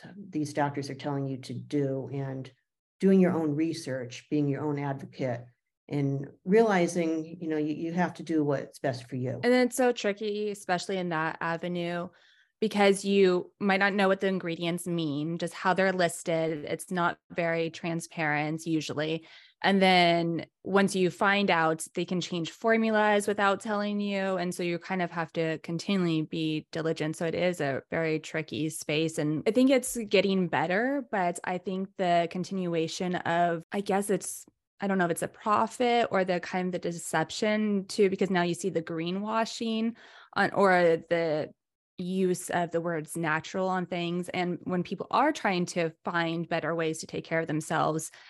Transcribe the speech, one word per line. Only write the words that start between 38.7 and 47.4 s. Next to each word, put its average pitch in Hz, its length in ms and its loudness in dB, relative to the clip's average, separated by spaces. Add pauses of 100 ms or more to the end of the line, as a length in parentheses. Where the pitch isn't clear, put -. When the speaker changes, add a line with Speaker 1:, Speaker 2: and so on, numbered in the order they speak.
Speaker 2:
greenwashing 220 1120 -2 (420)
on, 196 160 2
or 175 480 6 (100)
the 165 400 0 (480)
use 185 520 0
of 170 220 -2
the 165 100 0
words 160 340 -4
natural 165 540 -2
on 185 160 0
things. 175 440 -4
And 180 340 -2
when 180 200 -2
people - 280 -8
are 269 200 4
trying 185 360 0
to 165 240 -2 (120)
find 170 440 -2
better 160 280 -2
ways 160 240 -2
to - 80 -12
take 165 160 -6
care 165 160 -2
of 165 80 -2